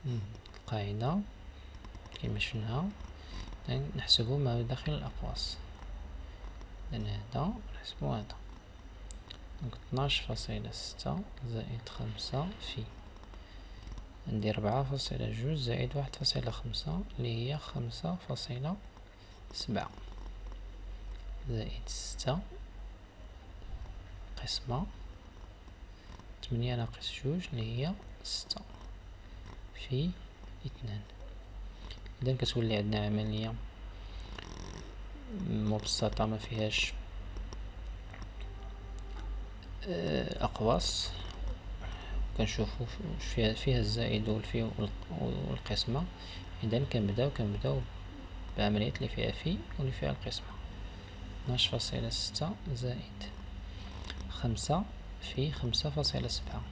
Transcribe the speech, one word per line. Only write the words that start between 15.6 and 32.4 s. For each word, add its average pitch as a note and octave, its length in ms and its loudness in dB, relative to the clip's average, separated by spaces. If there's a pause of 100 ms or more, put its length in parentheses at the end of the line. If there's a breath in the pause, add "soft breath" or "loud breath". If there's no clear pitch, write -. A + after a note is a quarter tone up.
واحد C#3 200 0
فاصلة B2+ 340 2
خمسة D3 520 0 (160)
اللي A#2+ 340 2
هي D3+ 60 2
خمسة C#3+ 580 0 (120)
فاصلة C3+ 480 0 (760 loud breath)
سبعة، - 380 0 (1600)
زائد A2+ 380 0
ستة - 520 0 (2000)
قسمة C3 440 2 (1600 loud breath)
تمنية A#2+ 340 2
ناقص A#2 360 -2 (120)
جوج E3 280 2
اللي A#2 340 2
هي F#3 80 2 (300)
ستة - 360 -2 (1120)
في C#3 360 2 (560)
اثنان. G#2+ 340 -4 (1200 loud breath)
إذا B2+ 140 6
كتولي A2+ 400 4